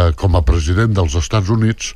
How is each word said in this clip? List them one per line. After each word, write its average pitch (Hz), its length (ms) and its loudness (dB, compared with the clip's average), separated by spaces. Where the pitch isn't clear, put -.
com 92 220 0
a 82 100 0
president 90 480 2
dels 85 240 0
Estats 95 300 -2
Units 110 460 -2